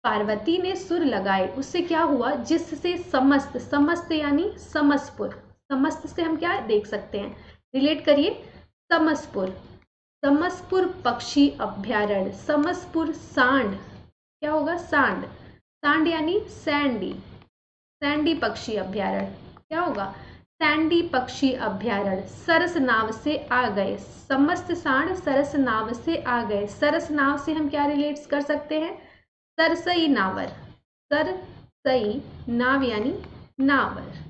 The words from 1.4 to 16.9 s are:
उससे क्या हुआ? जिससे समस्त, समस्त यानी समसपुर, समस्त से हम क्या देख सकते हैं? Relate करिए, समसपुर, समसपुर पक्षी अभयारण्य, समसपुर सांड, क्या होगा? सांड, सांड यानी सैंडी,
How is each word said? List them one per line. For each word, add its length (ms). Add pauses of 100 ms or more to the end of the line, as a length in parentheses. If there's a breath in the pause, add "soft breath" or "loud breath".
उससे 340
क्या 180
हुआ? 340
जिससे 640
समस्त, 600
समस्त 540
यानी 460
समसपुर, 680 (440)
समस्त 340
से 160
हम 140
क्या 240
देख 260
सकते 320
हैं? 180 (380 loud breath)
Relate 300
करिए, 400 (480 loud breath)
समसपुर, 560 (760)
समसपुर 800
पक्षी 440 (120)
अभयारण्य, 720
समसपुर 800
सांड, 600 (680)
क्या 100
होगा? 260
सांड, 480 (600 loud breath)
सांड 240
यानी 320
सैंडी, 720 (880)